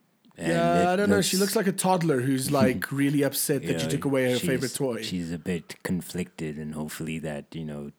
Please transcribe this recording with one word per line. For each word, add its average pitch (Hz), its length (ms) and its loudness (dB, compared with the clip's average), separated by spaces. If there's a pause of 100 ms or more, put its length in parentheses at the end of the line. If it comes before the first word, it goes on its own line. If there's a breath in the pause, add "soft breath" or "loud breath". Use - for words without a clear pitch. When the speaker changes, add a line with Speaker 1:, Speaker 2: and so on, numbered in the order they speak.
(380)
Speaker 1:
and 170 120 -6
Speaker 2:
Yeah, 170 320 4
Speaker 1:
it 175 60 4
Speaker 2:
I 180 100 2
don't 202 120 2
know. 196 120 4
She 185 160 0
Speaker 1:
looks 196 180 0
Speaker 2:
looks - 0 -
like 202 120 2
a 190 100 0
toddler 165 440 2
who's, 131 300 0
Speaker 1:
<laughs> 139 100 4
Speaker 2:
like, 131 300 2
really 139 320 2
upset 139 400 0
that 143 100 -2
you 160 60 0
Speaker 1:
Yeah, 160 80 -2
Speaker 2:
took 147 180 -2
away 131 260 2
her 123 60 2
Speaker 1:
she's, 113 120 0
Speaker 2:
favorite 127 240 0
toy. 120 280 -2
Speaker 1:
she's 90 300 -4
a 85 60 -4
bit 82 460 -4
conflicted, 82 720 -4
and 76 160 -8
hopefully 78 460 -6
that, 73 340 -6
you 80 120 -8
know, 73 340 -8